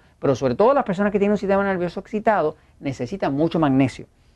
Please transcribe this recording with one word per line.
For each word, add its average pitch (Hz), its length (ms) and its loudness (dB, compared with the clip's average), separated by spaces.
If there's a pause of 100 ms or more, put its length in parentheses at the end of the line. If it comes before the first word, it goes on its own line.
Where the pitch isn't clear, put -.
(180)
Pero 139 160 0
sobre 123 220 -2
todo 240 180 4
las 277 80 2
personas 202 300 -2
que 208 60 -2
tienen 202 140 2
un 208 60 0
sistema 196 240 0
nervioso 185 380 -4
excitado 208 560 0 (240)
necesitan 139 540 -6
mucho 165 260 0
magnesio, 135 460 2 (300)